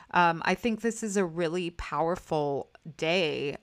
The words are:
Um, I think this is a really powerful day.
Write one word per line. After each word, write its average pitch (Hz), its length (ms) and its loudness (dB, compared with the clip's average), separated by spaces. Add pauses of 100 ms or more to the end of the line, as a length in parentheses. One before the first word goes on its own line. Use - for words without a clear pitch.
(120)
Um, 170 340 4
I 185 100 2
think 220 260 0
this 226 220 -2
is 202 120 -2
a 202 100 4
really 170 460 -2
powerful 151 960 -2 (280)
day. 151 640 0